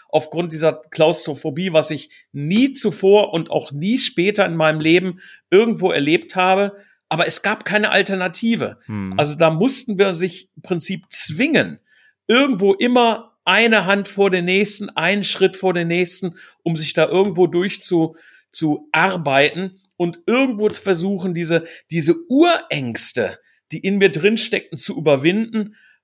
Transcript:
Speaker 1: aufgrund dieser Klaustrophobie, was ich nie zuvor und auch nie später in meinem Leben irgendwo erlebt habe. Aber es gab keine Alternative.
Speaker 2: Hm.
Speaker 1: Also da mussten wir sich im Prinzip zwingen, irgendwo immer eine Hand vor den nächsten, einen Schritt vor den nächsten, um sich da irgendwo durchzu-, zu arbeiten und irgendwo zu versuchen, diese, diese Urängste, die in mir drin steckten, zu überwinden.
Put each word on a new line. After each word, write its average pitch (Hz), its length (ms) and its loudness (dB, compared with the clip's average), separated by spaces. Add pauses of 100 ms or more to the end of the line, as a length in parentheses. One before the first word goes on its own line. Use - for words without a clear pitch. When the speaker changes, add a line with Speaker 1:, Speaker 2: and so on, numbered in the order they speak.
Speaker 1:
aufgrund 160 440 -2
dieser 156 280 0 (100)
Klaustrophobie, 160 840 -2
was 156 160 2
ich 156 220 -8 (200)
nie 196 420 0
zuvor 202 600 2
und 160 160 -4
auch 151 220 -4
nie 175 260 -2
später 196 480 0
in 170 100 -4
meinem 156 240 0
Leben 180 400 2 (300)
irgendwo 185 400 4
erlebt 151 460 0
habe. 190 420 0 (320)
Aber 160 160 0
es - 160 -2
gab 208 240 -4
keine 208 240 0
Alternative. 190 960 -2
Speaker 2:
Hm. 98 320 -6
Speaker 1:
Also 151 180 0
da 160 140 4
mussten 196 480 0
wir 196 160 2
sich 170 420 -6
im - 60 -20
Prinzip 185 480 -6
zwingen, 170 680 0 (480)
irgendwo 220 460 2
immer 240 720 0
eine 214 400 4
Hand 196 220 0
vor 196 220 0
den 180 160 0
nächsten, 196 460 0
einen 185 320 -2
Schritt 185 320 0
vor 185 180 0
den 170 140 -2
nächsten, 175 480 -2 (280)
um 165 120 -2
sich 156 180 -6
da 156 140 2
irgendwo 185 400 2
durchzu-, 170 680 -2 (360)
zu - 420 -2
arbeiten 165 880 0 (160)
und 170 280 -4
irgendwo 226 440 0
zu 208 120 -8
versuchen, 185 520 -2
diese, 165 320 -2 (260)
diese 160 240 2 (140)
Urängste, 147 1080 0 (340)
die 156 80 -8
in 190 180 -2
mir 196 120 6
drin 202 280 0
steckten, - 400 -6
zu - 200 -8
überwinden. 190 800 0 (280)